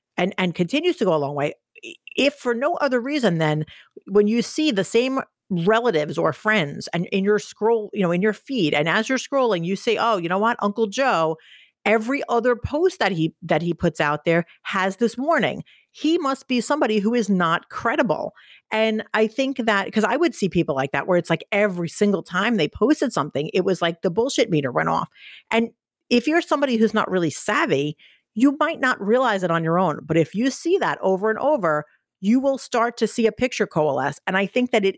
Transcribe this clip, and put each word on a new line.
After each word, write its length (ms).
and, 220
and 160
continues 420
to 80
go 100
a 60
long 140
way. 180
I-, 100
if 200
for 180
no 220
other 220
reason 380
than 300
when 200
you 120
see 300
the 120
same 380
relatives 680
or 160
friends 600
and 180
in 100
your 160
scroll, 540
you 80
know, 120
in 100
your 100
feed, 400
and 160
as 220
you're 80
scrolling, 480
you 100
say, 220
"Oh, 180
you 140
know 80
what? 240
Uncle 240
Joe, 500
every 420
other 280
post 420
that 120
he, 300
that 220
he 100
puts 300
out 240
there 180
has 320
this 200
warning. 480
He 260
must 280
be 140
somebody 380
who 160
is 160
not 400
credible." 640
And 320
I 120
think 380
that, 260
'cause 140
I 120
would 180
see 160
people 240
like 180
that 140
where 100
it's 140
like 200
every 380
single 340
time 340
they 120
posted 460
something, 400
it 100
was 160
like 220
the 80
bullshit 400
meter 200
went 200
off. 180
And 200
if 180
you're 140
somebody 340
who's 180
not 160
really 200
savvy, 640
you 260
might 180
not 220
realize 420
it 80
on 140
your 140
own. 260
But 140
if 160
you 160
see 280
that 220
over 300
and 80
over, 460
you 200
will 180
start 400
to 80
see 200
a 60
picture 340
coalesce. 600
And 100
I 80
think 280
that 120
it 140